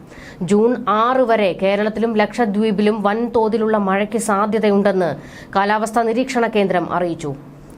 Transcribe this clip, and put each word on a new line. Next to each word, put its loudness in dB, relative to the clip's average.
ജൂൺ 2
ആറ് 2
വരെ 2
കേരളത്തിലും 0
ലക്ഷദ്വീപിലും 0
വൻതോതിലുള്ള 0
മഴയ്ക്ക് 0
സാധ്യതയുണ്ടെന്ന് 2
കാലാവസ്ഥാ 0
നിരീക്ഷണ 0
കേന്ദ്രം 0
അറിയിച്ചു. -4